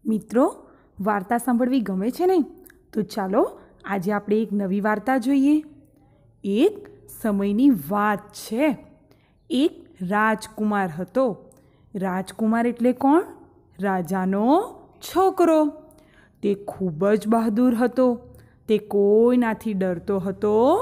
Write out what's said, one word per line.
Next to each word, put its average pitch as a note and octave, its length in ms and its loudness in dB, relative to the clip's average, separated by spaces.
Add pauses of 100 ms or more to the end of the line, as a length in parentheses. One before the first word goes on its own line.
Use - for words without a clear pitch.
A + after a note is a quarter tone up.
મિત્રો, A3 600 -2 (340)
વાર્તા G3+ 380 -2
સાંભળવી B3 420 0
ગમે G3 300 -2
છે F4 160 -2
ને? F#4+ 120 4 (540)
તો G#3+ 100 -2
ચાલો, G3+ 580 -2 (240)
આજે G3 280 -4
આપણે G#3 300 0
એક F#3+ 100 -6
નવી G3+ 280 -2
વાર્તા G#3+ 360 -2
જોઈએ. C#4 460 2 (800)
એક A#3 440 0 (340)
સમયની G3+ 480 2
વાત G3+ 480 0 (140)
છે. B3 440 -2 (760)
એક C#4+ 360 -2 (160)
રાજકુમાર G#3 840 -2
હતો. F3+ 480 -2 (580)
રાજકુમાર G#3 720 -2
એટલે A#3+ 260 0
કોણ? C#4+ 320 2 (560)
રાજાનો F#3+ 920 0 (280)
છોકરો. E4+ 640 2 (760)
તે G3+ 120 0
ખૂબ F#3+ 540 -4
જ G#3+ 200 0
બહાદુર A#3 460 2
હતો. B3 440 0 (500)
તે G#3+ 100 2
કોઈનાથી A3 960 2
ડરતો F#3 460 -2
હતો G#3+ 640 2